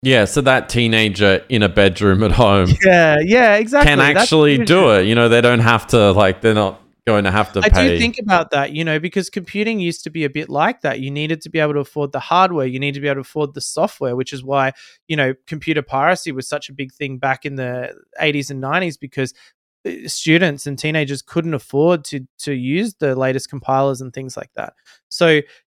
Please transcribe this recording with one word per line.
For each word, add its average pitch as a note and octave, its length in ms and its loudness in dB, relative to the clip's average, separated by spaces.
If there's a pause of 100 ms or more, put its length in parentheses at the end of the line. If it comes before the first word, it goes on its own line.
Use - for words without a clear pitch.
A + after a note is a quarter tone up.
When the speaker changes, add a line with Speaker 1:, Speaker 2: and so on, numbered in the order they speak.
Speaker 1:
Yeah, B2+ 220 4
so C#3+ 160 -2
that C3 260 2
teenager G#2+ 800 2
in A#2 140 0
a G2+ 80 4
bedroom G2 540 4
at G2+ 80 2
home G2 460 4
Speaker 2:
<laughs> - 60 -4
Yeah, E3+ 400 4
yeah, G#3+ 340 4
exactly. B3+ 300 2
Speaker 1:
can C#3+ 120 4
Speaker 2:
That's D3 200 4
Speaker 1:
actually D3+ 380 4
Speaker 2:
the A#2+ 80 0
Speaker 1:
do E3+ 220 4
Speaker 2:
vision. G2+ 180 4
Speaker 1:
it. - 20 0
You A2 60 2
know, A#2 160 4
they A#2 120 6
don't A#2+ 180 4
have A2+ 300 2
to, G#2 240 4
like, F#2+ 280 2
they're A2 140 2
not G2 260 -2 (240)
going G#2 200 2
to F#2+ 40 2
have G2+ 240 -2
to G2 60 -2
Speaker 2:
I G#2 100 2
Speaker 1:
pay. F2+ 200 4
Speaker 2:
do E2+ 100 0
think A#3 180 -2
about F#3+ 320 -2
that, D3 240 -4
you D#3 100 -6
know, D#3 140 -2
because F3+ 320 -6
computing G#3 500 -6
used E3+ 260 -6
to E3 40 -10
be D#3+ 140 -6
a C#3+ 80 -2
bit D3+ 180 -10
like F3 320 -2
that. C#3 200 -6
You C3+ 100 -8
needed D#3 300 -6
to D#3 100 -20
be D#3+ 80 -4
able D3+ 140 0
to C#3+ 80 -2
afford C#3+ 320 -8
the C3+ 60 -6
hardware. F3 460 0
You C3 140 -6
needed C#3+ 160 -4
to C#3 60 -10
be C#3+ 80 -4
able C#3 80 -4
to C3+ 40 -8
afford C#3+ 320 -6
the C3+ 80 -14
software, D3 540 -4
which C3 180 -6
is B2+ 100 -12
why, C3+ 280 -2 (360)
you D#3 80 -4
know, C3 200 0 (100)
computer D3+ 380 -6
piracy D#3+ 480 -2
was C3 160 -10
such D3 200 -8
a C#3 60 -20
big C3+ 180 -12
thing C3+ 280 -12
back C3+ 260 -4
in C#3 100 -10
the B2+ 380 -8 (260)
eighties C#3+ 300 -4
and C#3 100 -10
nineties, D#3 380 -6
because, C3 380 -8 (500)
uh, F3 60 -8 (160)
students D#3+ 580 -2
and C#3 140 -10
teenagers D3+ 420 -4
couldn't E3 320 -6
afford D3 520 0
to, C3 220 -12 (120)
to C#3+ 140 -6
use C#3+ 420 -4
the C#3 200 -2
latest C3 360 -4
compilers C3+ 500 -2
and B2+ 120 -14
things C3 220 -14
like - 200 -14
that. - 180 -12 (360)
So, D#3+ 320 2 (320)